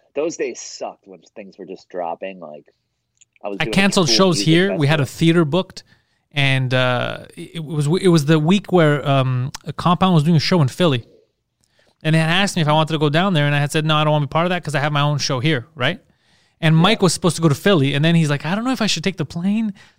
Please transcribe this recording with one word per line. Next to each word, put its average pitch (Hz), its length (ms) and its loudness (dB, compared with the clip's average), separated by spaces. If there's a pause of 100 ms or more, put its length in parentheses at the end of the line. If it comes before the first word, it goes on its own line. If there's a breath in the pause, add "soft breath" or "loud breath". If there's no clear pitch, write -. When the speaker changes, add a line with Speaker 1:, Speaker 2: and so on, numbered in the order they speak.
(140)
Speaker 1:
Those 156 220 -4
days 131 240 -8
sucked - 460 -14
when 92 140 -20 (140)
things 98 240 -20
were 95 80 -16
just 92 220 -16
dropping. 90 520 -10
Like, 76 320 -20 (720)
I 104 40 -10
was 98 120 -8
Speaker 2:
I 156 40 -4
Speaker 1:
doing, 127 80 -4
like, - 20 -6
Speaker 2:
canceled 196 340 2
Speaker 1:
cool - 80 0
Speaker 2:
shows 185 200 2
Speaker 1:
music - 100 -4
Speaker 2:
here. 185 300 2
We 151 100 0
had 143 140 0
a 135 40 -2
Speaker 1:
festival. - 140 -10
Speaker 2:
theater 165 260 2
booked, 170 400 -4 (480)
and, 135 400 0
uh, 123 540 -2 (100)
it, 170 200 -16
it 165 80 -8
was, 147 220 -2
it 185 220 0
was 165 160 4
the 156 140 4
week 180 340 0
where, 151 340 2
um, 127 460 0 (140)
a 147 80 -8
Compound 180 400 2
was 151 100 4
doing 170 120 4
a 143 40 4
show 175 220 2
in 135 60 2
Philly, 139 360 0 (1000)
and 156 120 2
they 160 40 4
had 160 120 0
asked 190 260 0
me 170 60 2
if 147 60 0
I 151 40 2
wanted 156 220 0
to 156 40 -2
go 147 120 0
down 175 240 0
there, 147 120 2
and 147 80 0
I 143 40 0
had 143 120 -2
said, 160 140 -2
"No, 156 120 0
I 151 80 0
don't 151 80 2
wanna 147 140 0
be - 40 -14
part 165 160 0
of 180 40 -2
that 175 140 -4
'cause 143 100 -6
I 147 60 -2
have 151 120 0
my 143 100 0
own 147 160 0
show 135 220 -4
here," 131 340 -2
right? 143 260 -4 (580)
And 160 160 4
Mike 180 260 4
Speaker 1:
Yeah. 196 40 4
Speaker 2:
was 170 80 2
supposed - 240 -2
to 165 60 -4
go 165 80 4
to 139 40 2
Philly, 143 380 2
and 143 100 -2
then 165 120 2
he's 160 160 2
like, 143 160 -4
"I 170 80 -4
don't 220 100 -4
know 262 80 -2
if 247 80 -4
I 220 60 0
should 165 180 -4
take 196 140 -4
the 151 80 -4
plane. 202 480 -4 (240 soft breath)